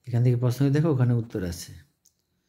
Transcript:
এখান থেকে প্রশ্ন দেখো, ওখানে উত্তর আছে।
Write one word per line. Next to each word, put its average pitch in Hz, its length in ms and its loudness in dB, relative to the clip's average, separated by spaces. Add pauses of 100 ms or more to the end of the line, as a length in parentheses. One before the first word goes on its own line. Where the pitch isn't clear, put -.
এখান 117 160 0
থেকে 123 140 4
প্রশ্ন 123 320 0
দেখো, 151 220 2
ওখানে 123 220 2
উত্তর 113 300 -4
আছে। 87 280 -8 (760)